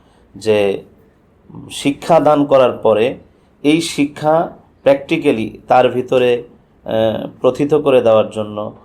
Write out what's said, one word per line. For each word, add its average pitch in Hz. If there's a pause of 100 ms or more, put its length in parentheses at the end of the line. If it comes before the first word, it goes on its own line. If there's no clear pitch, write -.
(360)
যে 101 (880)
শিক্ষা -
দান 147
করার 131
পরে 110 (460)
এই 156
শিক্ষা 151 (360)
practically 143 (180)
তার 127
ভিতরে, 123 (420)
আহ, 110 (140)
প্রথিত 143
করে 139
দেওয়ার 110
জন্য 104 (120)